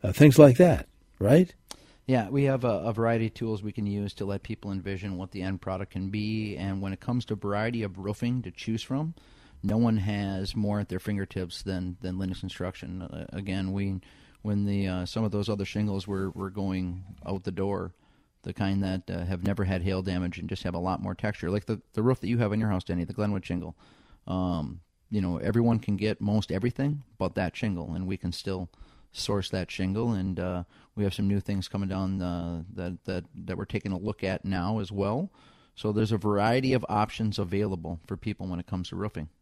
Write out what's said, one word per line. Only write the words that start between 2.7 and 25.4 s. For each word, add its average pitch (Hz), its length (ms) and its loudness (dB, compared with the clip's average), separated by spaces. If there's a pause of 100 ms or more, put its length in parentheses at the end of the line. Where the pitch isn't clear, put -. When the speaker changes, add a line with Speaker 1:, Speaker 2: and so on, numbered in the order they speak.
Speaker 2:
a 107 140 -2
variety 113 340 2
of - 80 -6
tools 110 280 -4
we 107 80 -4
can 107 140 -4
use 101 300 -2
to 101 100 -6
let 98 180 -4
people 104 280 -8
envision 95 460 -6
what 92 140 -8
the 95 120 -6
end 95 180 -4
product 95 320 -6
can 95 160 -4
be. 107 480 -4
And 95 240 -4
when 98 100 -4
it 95 80 -8
comes 123 260 -2
to 110 100 -4
variety 107 480 -2
of 95 160 -8
roofing 120 420 -2
to 95 100 -8
choose 110 300 -4
from, 156 320 -4 (500)
no 101 140 2
one 113 200 4
has 98 580 -2
more 104 240 0
at 101 100 -4
their 92 100 -4
fingertips 98 600 -4
than, 90 400 -4
than 92 160 -4
Lindus 92 240 -4
Construction. 92 600 -8
Uh, 80 280 -10
again, 95 400 -4
we, 98 300 -2 (400)
when 101 240 0
the, 98 220 0
uh, 90 180 -2
some 113 180 -2
of 104 80 0
those 104 160 0
other 101 160 0
shingles 98 420 -2
were, 95 260 -2
were 95 180 -6
going 92 540 -4 (220)
out 95 180 -6
the 101 80 -6
door, 95 420 -2 (480)
the - 100 -8
kind 98 320 0
that, 95 260 -4
uh, 87 140 -4
have 90 200 -4
never 98 200 0
had 92 200 0
hail 95 180 0
damage 90 360 -2
and 87 120 -8
just - 140 -6
have 87 100 -2
a 85 60 -2
lot 90 220 -2
more 95 140 -4
texture, 104 340 -4
like 101 180 -2
the, 110 120 -2 (140)
the 110 100 0
roof 127 160 4
that - 80 -6
you 117 120 2
have 107 120 2
on 107 80 2
your 110 100 2
house, 95 140 0
Denny, 90 220 -2
the - 80 -8
Glenwood 101 320 -2
shingle. 87 320 -6 (500)
Um, 87 540 -2 (280)
you 104 120 0
know, 87 160 0
everyone 117 420 4